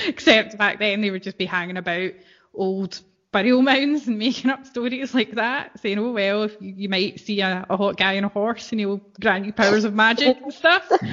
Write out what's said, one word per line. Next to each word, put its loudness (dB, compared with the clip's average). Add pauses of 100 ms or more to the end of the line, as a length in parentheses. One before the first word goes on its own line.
Except 2
back 0
then 0
they 0
would -6
just -10
be -2
hanging -4
about -4 (420)
old -4 (320)
burial 4
mounds 2
and -2
making 0
up -6
stories -6
like 2
that, -4
saying, -2
"Oh, -2
well, 0
if -4
you, -12
you -6
might -2
see -4
a, -2
a 0
hot 0
guy 2
on 0
a 0
horse -4
and -2
he'll -2 (180)
grant 0
you -6
powers 4
of -2
magic 4
and -10
stuff." 2 (240)